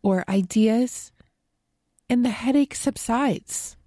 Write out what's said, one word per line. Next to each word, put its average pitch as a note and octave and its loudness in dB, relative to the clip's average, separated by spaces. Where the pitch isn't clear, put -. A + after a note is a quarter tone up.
Or F#3+ 2
ideas? A3 0
And B3 2
the B3 0
headache C4 0
subsides. - -4